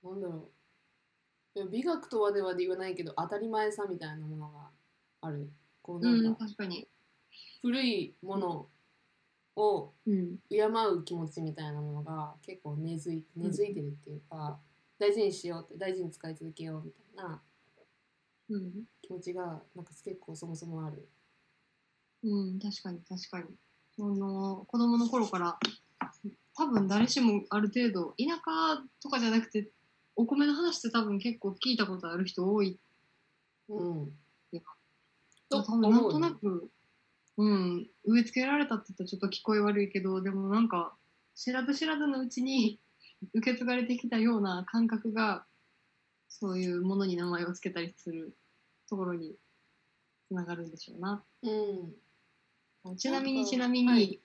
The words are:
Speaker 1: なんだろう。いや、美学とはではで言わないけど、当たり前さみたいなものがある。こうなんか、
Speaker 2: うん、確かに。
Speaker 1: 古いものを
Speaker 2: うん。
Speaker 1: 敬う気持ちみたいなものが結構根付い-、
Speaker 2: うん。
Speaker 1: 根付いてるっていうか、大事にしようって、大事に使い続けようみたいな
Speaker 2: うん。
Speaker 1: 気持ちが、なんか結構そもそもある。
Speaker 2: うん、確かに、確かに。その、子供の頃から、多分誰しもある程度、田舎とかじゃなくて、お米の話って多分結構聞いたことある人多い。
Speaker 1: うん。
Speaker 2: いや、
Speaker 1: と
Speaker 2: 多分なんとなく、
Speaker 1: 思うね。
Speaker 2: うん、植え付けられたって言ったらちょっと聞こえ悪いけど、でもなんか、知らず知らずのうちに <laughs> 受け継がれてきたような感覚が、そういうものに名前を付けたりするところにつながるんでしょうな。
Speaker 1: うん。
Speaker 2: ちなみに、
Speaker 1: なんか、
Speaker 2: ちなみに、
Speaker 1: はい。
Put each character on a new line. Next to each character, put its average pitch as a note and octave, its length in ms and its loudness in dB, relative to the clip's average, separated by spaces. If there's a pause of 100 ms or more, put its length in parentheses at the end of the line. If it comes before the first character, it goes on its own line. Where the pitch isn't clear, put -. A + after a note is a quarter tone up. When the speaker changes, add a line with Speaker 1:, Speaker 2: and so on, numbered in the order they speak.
Speaker 1:
な F3+ 100 -12
ん G3 60 -6
だ F#3 80 -4
ろ D#3+ 220 -10 (1040)
う。 - 40 -6
い G3 40 -6
や、 G3 40 -6
美 G#3+ 160 -4
学 D#4+ 260 -2
と A3+ 120 0
は G#3 120 4
で G3+ 100 0
は F#3 120 -2
で F3+ 80 -2
言 F#3 80 0
わ F3+ 60 0
な F#3 120 -6
い F#3 60 -4
け F3+ 100 -8
ど、 D#3 120 -10
当 E3 100 -2
た G3+ 120 -4
り A3+ 100 -4
前 G#3+ 240 0
さ G#3 160 -4
み F3 100 -6
た D#3 140 -10
い D#3 60 -10
な D#3 80 -10
も D#3 100 -8
の D3+ 140 -12
が D3 180 -20 (540)
あ D#3+ 80 -6
る。 D3 200 -8 (320)
こ F3 140 -10
う E3+ 40 -6
な A#3+ 100 4
ん A#3 120 6
か、 A3+ 60 4
Speaker 2:
う - 40 2
ん、 A3+ 40 -2
確 G#3+ 200 -8
か G3+ 100 -6
に。 F3 200 -8 (760)
Speaker 1:
古 B3 220 -2
い G#3 380 -2
も G3 160 -6
の F3 300 -4 (880)
を G3 360 2 (140)
Speaker 2:
う G#3+ 60 4
ん。 F3+ 260 0 (100)
Speaker 1:
敬 G#3 140 2
う G#3+ 420 4
気 F3 100 -6
持 E3 140 -4
ち D#3 120 -10
み D#3 140 -4
た D#3 140 -8
い D3 40 -6
な D3 80 -6
も D3 120 -6
の D3 100 -6
が D3+ 400 -8
結 F#3 200 -16
構 D3 140 -6
根 E3 220 -4
付 D#3+ 180 -4
い-、 D#3 80 -6 (120)
Speaker 2:
う E3 40 -8
ん。 - 40 -6
Speaker 1:
根 G3 60 0
付 G3+ 200 0
い G3 40 -6
て F3 60 -6
る C#3+ 80 -6
っ - 20 -6 (140)
て - 60 -16
い D3+ 60 -12
う - 40 -14 (100)
か、 D3+ 280 -8 (400)
大 G#3 140 4
事 A3 100 2
に G3 100 2
し F3 160 -8
よ E3+ 120 -6
う E3 60 -18
っ - 60 -20
て、 E3+ 60 -16
大 F#3 160 -4
事 F#3 100 -4
に E3 60 -6
使 - 200 -14
い D#3+ 40 -8
続 D#3+ 180 -14
け E3 120 -12
よ D#3+ 140 -8
う D#3 60 -10
み D#3+ 80 -14 (240)
た G3 60 -14
い - 20 -12
な D#3+ 160 -10 (1120)
Speaker 2:
う G#3+ 60 -4
ん。 F#3 140 -6 (320)
Speaker 1:
気 - 100 -14
持 F3+ 80 -10
ち F3+ 120 -8
が、 F3 300 -6 (120)
な F3+ 80 -12
ん - 20 -12
か - 80 -20 (120)
結 F#3 160 -10
構 D#3+ 160 -14
そ E3+ 100 -12
も E3 100 -8
そ E3 100 -12
も D#3+ 180 -8
あ D#3 60 -6
る。 D3 180 -14 (1160)
Speaker 2:
う G3+ 200 2 (100)
ん、 F#3+ 60 -4
確 G3+ 220 -6
か F#3 100 -8
に、 E3+ 160 -10
確 F#3 220 -10
か F3+ 100 -8
に。 E3+ 60 -10 (500)
そ G#3 120 -4
の、 G3 580 -2
子 A#3+ 120 0
供 A#3 200 6
の A#3 100 4
頃 A#3 180 2
か F#3 120 -4
ら、 F3 200 -2 (960)
多 D#4 120 0
分 A3 200 4
誰 G#3 220 6
し C#4 120 2
も G#3 300 6
あ G3+ 100 2
る G#3+ 80 2
程 A#3+ 240 2
度、 F3 260 -2
田 D#4 180 2
舎 D#4+ 460 0 (200)
と C#4+ 60 -10
か B3+ 100 0
じ A#3 80 2
ゃ A3+ 40 4
な A3+ 100 6
く A3+ 60 -4
て、 G#3 240 -4 (440)
お A#3 120 4
米 C#4+ 200 4
の D4 80 4
話 E4 240 0
っ - 40 -10
て A#3 80 -2
多 A3+ 120 4
分 G#3 160 0
結 A#3 200 -2
構 G3 120 -2
聞 G3 200 -2
い A#3+ 60 2
た A3 100 2
こ F#3+ 100 -4
と E3+ 140 -8
あ E3+ 60 -4
る F#3 100 0
人 F#3 260 0
多 G#3 100 4
い。 F#3+ 160 0 (880)
Speaker 1:
う G#3 140 -4
ん。 D#3 300 -4 (400)
Speaker 2:
い F3 40 -10
や、 E3+ 60 -10 (840)
Speaker 1:
と G3 140 2
Speaker 2:
多 G#3+ 100 -2
分 A3+ 80 4 (100)
な A#3 80 12
ん - 20 10
と F3+ 180 4
な E3 140 4
く、 - 140 -6
Speaker 1:
思 F#3+ 100 0
う E3+ 60 -4
ね。 - 60 -14 (720)
Speaker 2:
う G#3 160 6
ん、 F3+ 340 0 (160)
植 A#3 160 6
え A#3 40 4
付 B3 160 -2
け B3+ 60 0
ら C#4+ 120 2
れ D4 80 2
た B3+ 80 -2
っ G#3+ 60 -2
て - 80 -20
言 G3 60 -14
っ - 40 -20
た F#3+ 60 -4
ら F3+ 40 -10
ち - 80 -8
ょ - 20 -8
っ - 20 -4
と G3 80 0
聞 F#3+ 140 -6
こ G#3+ 140 2
え G#3 40 4
悪 G#3 220 4
い G3 80 0
け G3 100 -2
ど、 F#3+ 200 0
で F#3+ 100 -2
も G3 180 -2
な G#3 120 4
ん A#3 80 4
か、 F3 260 -2 (400)
知 - 160 -6
ら B3+ 140 0
ず C#4 100 2
知 D#4 120 -2
ら D#4 100 0
ず D4 100 0
の C4+ 140 0
う B3+ 80 -2
ち B3 140 -4
に B3 360 2 (260)
<laughs> - 280 -16
受 A3+ 200 2
け A#3+ 60 0
継 B3 60 -4
が B3 100 2
れ B3 100 2
て B3 120 0
き A#3+ 140 -4
た A3+ 80 2
よ A3+ 200 6
う - 40 4
な F#3 240 0
感 A#3 200 4
覚 A3 260 0
が、 G#3 340 0 (840)
そ - 220 -6
う F#3 80 -2
い F#3 120 0
う F3 120 0
も F#3+ 140 2
の G3 100 2
に F3+ 100 0
名 F3 100 -2
前 F3 180 0
を F3 80 -4
付 F3+ 180 -6
け F#3 40 -12
た F3 60 -4
り E3+ 160 -6
す - 140 -10
る E3 260 -8 (520)
と G#3 80 -4
こ F#3 100 -2
ろ F3+ 80 -2
に D#3+ 200 -8 (960)
つ F#3+ 60 -6
な F3+ 100 -2
が F3 100 -6
る E3+ 120 -8
ん D#3+ 40 -12
で D#3+ 60 -16
し - 140 -16
ょ - 60 -16
う E3+ 40 -12
な。 G3+ 220 -4 (200)
Speaker 1:
う - 1500 -6
ん。 F#3 60 -8
Speaker 2:
ち C4 140 -2
な C4+ 100 0
み C4+ 120 0
に、 C4+ 40 0
Speaker 1:
な C4 60 2
ん - 20 2
か、 A#3+ 60 -2
Speaker 2:
ち C4 80 0
な B3 100 2
み B3 140 4
に、 B3 60 6
Speaker 1:
は A#3+ 100 8
い。 G3 260 4